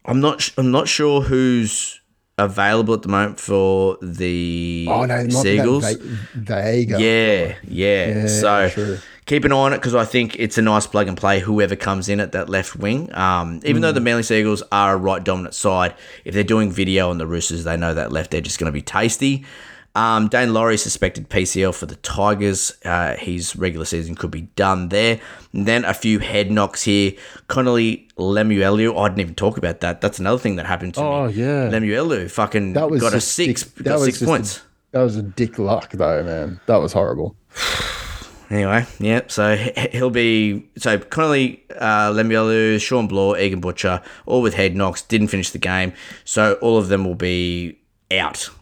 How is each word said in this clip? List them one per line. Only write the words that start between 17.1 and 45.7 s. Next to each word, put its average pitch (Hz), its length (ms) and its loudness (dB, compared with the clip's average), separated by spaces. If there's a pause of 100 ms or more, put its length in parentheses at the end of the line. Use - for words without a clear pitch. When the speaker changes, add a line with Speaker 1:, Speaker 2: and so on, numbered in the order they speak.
Speaker 1:
the 80 80 -4
Roosters, 85 380 -4
they 82 140 -2
know 85 160 -2
that 78 180 -4
left 80 220 -4
edge 85 140 -4
is - 100 -6
gonna 80 160 -2
be 71 80 -6
tasty. 135 640 -2 (520)
Um, 110 300 2
Dane 120 260 2
Laurie 113 240 2
suspected - 520 -4
P 92 160 0
C 95 180 0
L 92 80 2
for - 140 -8
the 85 100 -12
Tigers. 101 800 -2 (100)
Uh, 87 320 -2
his 87 400 -6
regular 80 300 -4
season 85 280 -6
could 85 160 -6
be 80 120 -8 (160)
done 95 320 2
there. 110 320 2 (320)
And 101 120 -2
then 113 200 2
a 95 80 0
few 110 260 0
head 104 320 -2
knocks 104 320 0
here. 101 300 2 (340)
Connolly 120 720 0
Lemuelu, 104 840 2
I 104 80 4
didn't 98 140 0
even 85 140 -6
talk 104 220 0
about 82 220 -4
that. 85 220 -4
That's - 180 -2
another 101 180 0
thing 104 200 -2
that 82 80 -8
happened 87 300 -6
to 139 60 -4
Speaker 2:
Oh, 143 260 0
Speaker 1:
me. 104 80 -4
Speaker 2:
yeah. 127 340 0
Speaker 1:
Lemuelu 110 600 -2
fucking 104 440 -2
Speaker 2:
That 151 180 0
was 147 80 2
Speaker 1:
got 113 140 2
a - 20 0
Speaker 2:
just - 200 -2
Speaker 1:
six, 156 280 -2
Speaker 2:
dick, - 220 -14
Speaker 1:
got - 0 -
Speaker 2:
that 139 140 0
was 143 80 4
Speaker 1:
six 123 120 -2
Speaker 2:
just - 40 -2
a, - 100 0
Speaker 1:
points. 107 280 -4 (300)
Speaker 2:
that 127 100 2
was 117 140 2
a 110 80 -4
dick 110 360 -4
luck, 107 340 -2
though, 80 300 0
man. 82 420 -6
That 107 160 4
was 76 100 -2
horrible. 78 460 -2 (180)
Speaker 1:
<sighs> - 300 -4 (640)
Anyway, 104 340 2 (140)
yeah, 110 280 2
so 107 280 2
he, 110 160 -4 (200)
he'll 127 200 0
be, 110 560 2 (100)
so 107 220 0
Connolly, 143 640 0 (160)
uh, 107 320 2
Lemuelu, 110 680 2
Sean 117 280 0
Bloor, 98 320 2
Egan 95 200 0
Butcher, 90 420 -2 (260)
all 123 160 4
with 107 100 2
head 98 220 2
knocks, 95 260 -2
didn't 107 280 0
finish 95 200 -2
the - 80 -10
game. 92 360 -2 (320)